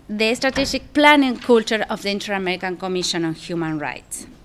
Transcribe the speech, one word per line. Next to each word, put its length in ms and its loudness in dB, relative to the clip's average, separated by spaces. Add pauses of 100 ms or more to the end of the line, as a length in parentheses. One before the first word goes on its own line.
the 260 0
strategic 560 -2
planning 460 6
culture 520 2
of 120 -6
the 80 -4
Inter-American 680 -4
Commission 480 -4
on 100 -2
Human 420 -6
Rights. 480 -10 (200)